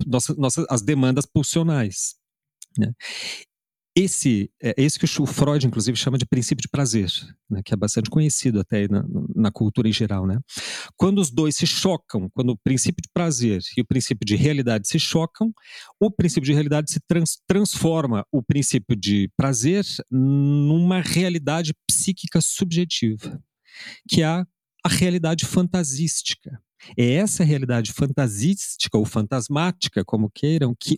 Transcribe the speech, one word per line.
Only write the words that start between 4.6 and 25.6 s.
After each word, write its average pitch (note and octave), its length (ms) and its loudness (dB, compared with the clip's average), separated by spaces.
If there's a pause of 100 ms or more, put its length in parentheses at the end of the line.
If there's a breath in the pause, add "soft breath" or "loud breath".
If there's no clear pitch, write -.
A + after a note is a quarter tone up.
é, A#2 160 -2
esse C#3+ 220 2
que - 60 0
o D3+ 200 0
Freud, C#3+ 400 2
inclusive, A2 320 0
chama C3+ 200 0
de B2+ 80 0
princípio B2+ 360 -2
de - 60 -8
prazer, A2+ 420 0 (400)
né, F#2+ 140 -2
que - 100 -4
é G#2 40 -2
bastante G#2 320 -2
conhecido C#3 500 2
até G#2 200 0
aí G2+ 100 0
na, G2+ 160 0 (280)
na A2 160 2
cultura A2 380 0
em G#2+ 60 2
geral, G2 340 0
né? G2 100 0 (600 loud breath)
Quando G3 220 2
os D#3 120 0
dois D3+ 240 0
se E3+ 100 0
chocam, A#2 680 -2
quando B2 160 0
o A2+ 80 -2
princípio E3 440 -2
de - 120 -12
prazer A#2+ 480 0 (160)
e - 20 0
o A#2+ 60 0
princípio A2 400 -2
de G#2 100 2
realidade A#2+ 540 2
se E3 100 0
chocam, E3 540 -2 (440 loud breath)
o G#3 140 2
princípio E3 340 0
de C#3+ 60 2
realidade D3+ 400 2
se - 160 -2
trans-, E3 300 0 (100)
transforma E3 840 2
o C3 100 2
princípio B2+ 540 0
de G2+ 400 2
prazer C#3 480 2 (260)
numa C#3+ 880 2
realidade E3 760 0 (140)
psíquica - 540 0
subjetiva, D#3+ 1000 -2 (680 loud breath)
que E3+ 120 4
é D#3+ 40 4
a, E3+ 200 0 (400)
a F3 40 2
realidade E3+ 560 2
fantasística. E3 1160 -2 (360 loud breath)